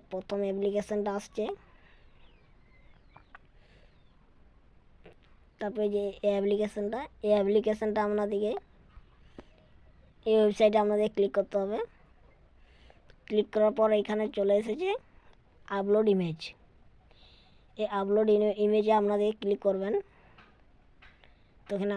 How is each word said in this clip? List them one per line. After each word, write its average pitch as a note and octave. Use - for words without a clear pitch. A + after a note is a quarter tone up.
প্রথম G3
অ্যাপ্লিকেশনটা G3+
আসছে, G#3+
তারপরে G#3+
যে G3+
এই G3+
অ্যাপ্লিকেশনটা, G#3
এই G#3
অ্যাপ্লিকেশনটা G#3+
আপনাদেরকে G#3
এই A3
ওয়েবসাইটে G#3+
আপনাদের G#3
ক্লিক G3
করতে G3
হবে। G3+
ক্লিক G#3
করার G#3+
পর A3
এখানে G#3+
চলে G3
এসেছে C4+
আপলোড G3+
ইমেজ। E3+
এই G#3+
আপলোড G3+
ইমে-, G#3
ইমেজে G#3+
আপনাদের G#3
ক্লিক G3+
করবেন। G3
তো G#3
এখানে G3+